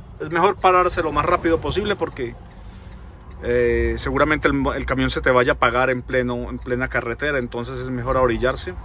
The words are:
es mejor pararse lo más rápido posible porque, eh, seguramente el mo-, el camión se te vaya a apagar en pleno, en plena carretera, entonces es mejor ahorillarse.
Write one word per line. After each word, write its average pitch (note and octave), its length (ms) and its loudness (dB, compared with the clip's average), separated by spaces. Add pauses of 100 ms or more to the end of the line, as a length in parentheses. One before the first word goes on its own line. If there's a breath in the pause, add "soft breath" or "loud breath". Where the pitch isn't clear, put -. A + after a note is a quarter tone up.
(200)
es D#3 120 -8
mejor F3+ 260 2
pararse F3+ 440 4
lo D#3 120 -2
más D3 120 0
rápido E3 360 2
posible F#3+ 340 -2
porque, B2 400 -6 (1080 loud breath)
eh, A#2 540 2
seguramente C#3+ 500 2
el C#3 60 4
mo-, C3+ 200 0
el C3 120 -4
camión C3 240 0
se - 100 -4
te C3+ 120 2
vaya B2 220 4
a - 20 0
apagar B2+ 340 2
en B2+ 140 -2
pleno, B2 460 -2
en A#2+ 100 -8
plena B2+ 300 -2
carretera, B2 500 -2
entonces A#2+ 400 -6
es B2+ 100 -8
mejor B2+ 280 -2
ahorillarse. B2+ 680 0